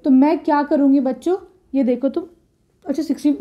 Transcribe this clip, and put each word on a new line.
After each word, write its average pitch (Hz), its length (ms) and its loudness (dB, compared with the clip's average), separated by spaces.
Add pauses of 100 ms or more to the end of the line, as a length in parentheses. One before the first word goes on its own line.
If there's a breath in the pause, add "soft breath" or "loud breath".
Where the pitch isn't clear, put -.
तो 311 80 0
मैं 285 280 4
क्या 294 240 0
करूँगी 285 380 2
बच्चों, 254 340 -2 (380)
ये 269 100 0
देखो 247 260 0
तुम, 330 140 -6 (640)
अच्छा 302 180 -4
सिक्सटी, 294 380 -2